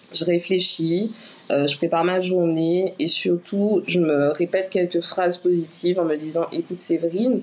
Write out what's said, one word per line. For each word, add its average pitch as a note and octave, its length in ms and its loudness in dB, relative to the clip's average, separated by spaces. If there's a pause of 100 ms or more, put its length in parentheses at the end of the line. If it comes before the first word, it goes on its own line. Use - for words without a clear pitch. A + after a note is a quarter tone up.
(120)
je - 120 -2
réfléchis, F3 880 0 (380)
euh, C#3+ 160 2
je D3 100 -2
prépare E3 280 0
ma F#3 160 0
journée F3 760 0
et D#3 100 -2
surtout, F#3+ 800 0
je E3+ 140 0
me D3 320 2
répète F#3 380 -2
quelques F3 320 0
phrases F3+ 340 0
positives F3 600 0
en F3 60 2
me D#3 120 0
disant, « D#3 360 -2
Écoute E3+ 280 -6
Séverine, F3 640 0